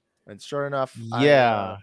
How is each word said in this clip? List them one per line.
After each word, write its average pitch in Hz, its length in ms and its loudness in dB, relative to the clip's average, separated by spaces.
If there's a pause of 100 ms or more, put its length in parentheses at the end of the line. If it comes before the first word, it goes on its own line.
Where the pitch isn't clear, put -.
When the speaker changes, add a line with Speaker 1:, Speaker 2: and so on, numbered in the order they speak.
(260)
Speaker 1:
And 101 140 -20
sure 143 260 -8
enough, 135 300 -6 (160)
I, 120 40 -6
uh, 123 60 -2
Speaker 2:
Yeah. 117 600 2